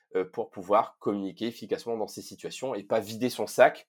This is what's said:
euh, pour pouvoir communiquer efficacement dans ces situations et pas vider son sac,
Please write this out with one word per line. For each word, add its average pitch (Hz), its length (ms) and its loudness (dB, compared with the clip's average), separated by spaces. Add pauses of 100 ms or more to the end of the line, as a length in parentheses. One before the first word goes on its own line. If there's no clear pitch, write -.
(160)
euh, 113 100 0
pour - 260 -8
pouvoir 104 480 2
communiquer 101 480 -2
efficacement 113 500 -6
dans 104 100 -4
ces - 140 -12
situations 113 540 -8
et 101 80 -8
pas 113 160 2
vider 110 320 -4
son 107 160 -4
sac, - 420 6